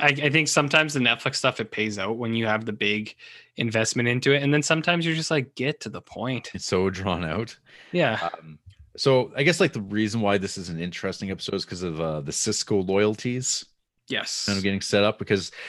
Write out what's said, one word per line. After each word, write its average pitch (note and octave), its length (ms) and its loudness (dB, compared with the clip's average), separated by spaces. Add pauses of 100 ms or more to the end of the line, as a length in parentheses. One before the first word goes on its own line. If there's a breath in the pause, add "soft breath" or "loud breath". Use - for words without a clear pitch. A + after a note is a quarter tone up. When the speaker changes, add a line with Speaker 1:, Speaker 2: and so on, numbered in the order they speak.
Speaker 1:
I, D3 60 4
I C#3+ 220 2
think D3+ 200 2
sometimes D#3 440 4
the C#3+ 60 0
Netflix A#2+ 360 2
stuff, - 260 0
it A2 100 -6
pays G#2+ 260 -2
out G#2 200 -2
when A#2 160 -4
you A2+ 120 0
have A2 200 0
the A2 80 -6
big G#2+ 420 -2 (400 loud breath)
investment A#2 540 2
into B2+ 240 4
it. C#3+ 100 2
And C#3+ 100 4
then D3+ 100 4
sometimes E3 420 2
you're E3 100 0
just D#3+ 160 -2
like, C#3+ 240 -2
"Get D3 240 -4
to A2+ 100 -10
the F#2 120 -12
point." A#2 520 -6
Speaker 2:
It's F#2 120 -10
so F#2+ 240 2
drawn F#2 340 -2
out. F2 340 -4 (360 loud breath)
Speaker 1:
Yeah. C3+ 260 2 (140)
Speaker 2:
Um, D#2+ 260 -18 (380)
so C3 400 4
I C#3 60 0
guess, F3 180 4
like, F#3+ 100 4
the - 100 -6
reason G#2 380 0
why G2+ 180 4
this F#2+ 200 -4
is F2+ 100 -10
an E2+ 140 -6
interesting F#2 500 -6
episode F#2+ 240 -6
is F2+ 80 -4
'cause F2+ 200 -10
of, E2 180 -4
uh, D#2 180 -2
the D2 140 -8
Sisko G2+ 520 0
loyalties G#2+ 800 0 (460)
Speaker 1:
Yes. - 380 -4
Speaker 2:
kind G2+ 100 0
of F#2+ 60 -2
getting G2 180 0
set G2+ 240 2
up, G#2+ 140 0
because G2 340 -2 (160 loud breath)